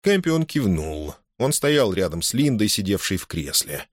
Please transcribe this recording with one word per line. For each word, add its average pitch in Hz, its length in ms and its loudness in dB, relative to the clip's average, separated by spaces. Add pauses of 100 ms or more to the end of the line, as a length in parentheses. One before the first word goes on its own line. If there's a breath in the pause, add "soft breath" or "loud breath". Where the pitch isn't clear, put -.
Кэмпион 170 420 2
кивнул. 78 680 -2 (240)
Он 135 140 0
стоял 143 400 2
рядом 85 300 0
с - 120 -4
Линдой, 120 340 2
сидевшей 95 480 0
в - 100 -6
кресле. 73 680 -4